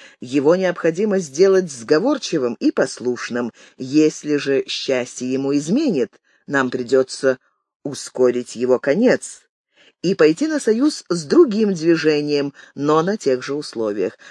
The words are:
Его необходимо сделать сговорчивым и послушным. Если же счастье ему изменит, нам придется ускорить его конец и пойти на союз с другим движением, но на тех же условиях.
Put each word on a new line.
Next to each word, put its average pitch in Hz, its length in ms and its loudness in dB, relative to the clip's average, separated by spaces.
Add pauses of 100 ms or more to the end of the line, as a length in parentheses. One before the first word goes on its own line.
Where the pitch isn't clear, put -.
(200)
Его 139 360 2
необходимо 185 640 0
сделать 180 500 2
сговорчивым 151 880 0
и 262 140 0
послушным. 120 800 -4 (260)
Если 147 580 0
же 139 300 0
счастье 127 640 -4
ему 139 240 -2
изменит, 165 640 0 (280)
нам 135 200 0
придется 131 720 0 (460)
ускорить 123 720 -2
его 120 240 0
конец 175 640 0 (580)
и 185 120 0
пойти 165 320 4
на 311 140 -2
союз 247 480 0
с 175 160 -4
другим 214 480 4
движением, 151 800 0 (220)
но 151 260 2
на 190 160 0
тех 127 260 0
же 139 120 -6
условиях. 110 640 -4 (120)